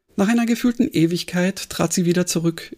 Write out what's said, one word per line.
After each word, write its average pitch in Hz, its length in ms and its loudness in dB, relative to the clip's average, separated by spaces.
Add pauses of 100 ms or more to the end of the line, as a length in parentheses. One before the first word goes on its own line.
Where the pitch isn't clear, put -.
(160)
Nach 202 140 2
einer 233 160 2
gefühlten 233 460 0
Ewigkeit 180 800 0
trat 165 220 -2
sie 180 140 0
wieder 175 220 2
zurück 165 500 -2